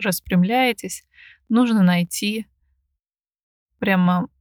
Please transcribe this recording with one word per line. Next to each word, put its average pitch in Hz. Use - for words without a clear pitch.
распрямляетесь. 208
Нужно 226
найти 180
прямо 180